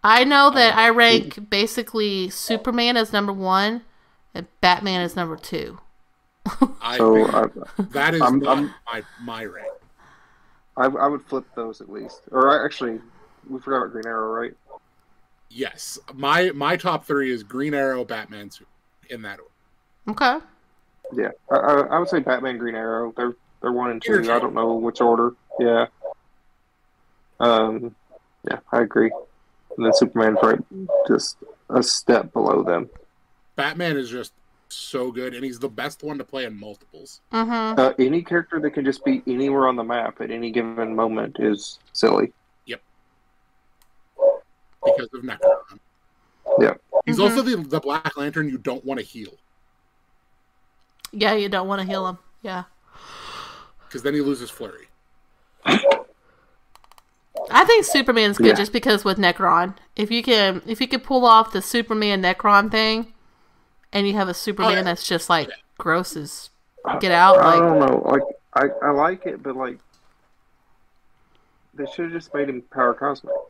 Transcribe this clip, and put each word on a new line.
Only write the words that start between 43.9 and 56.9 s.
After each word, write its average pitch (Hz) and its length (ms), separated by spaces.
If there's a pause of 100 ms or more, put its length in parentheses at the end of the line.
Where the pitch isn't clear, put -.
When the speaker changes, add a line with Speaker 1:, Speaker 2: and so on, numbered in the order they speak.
Speaker 2:
Because 127 280
of 123 100
Necron. 185 560 (800)
Speaker 3:
Yep. - 220 (240)
Speaker 2:
He's - 120
Speaker 1:
Mm-hmm. - 60
Speaker 2:
also 226 180
the, 247 220
the 143 160
Black 151 380
Lantern 147 320
you 131 100
don't 127 260
wanna 131 160
heal. 107 320 (1800)
Speaker 1:
Yeah, 214 200
you 208 160
don't 190 180
wanna 196 180
heal 190 200
him. 180 120 (260)
Yeah. 185 200 (1300)
Speaker 2:
'Cause 123 140
then 143 100
he 147 80
loses 135 300
flurry. - 360 (2750)